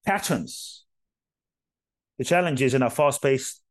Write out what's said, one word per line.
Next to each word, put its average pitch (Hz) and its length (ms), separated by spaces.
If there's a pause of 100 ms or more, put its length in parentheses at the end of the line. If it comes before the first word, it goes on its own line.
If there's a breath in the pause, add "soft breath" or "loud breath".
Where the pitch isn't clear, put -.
patterns. - 800 (1300)
The 131 60
challenge 170 360
is 135 140
in 131 80
our 117 80
fast-paced 139 800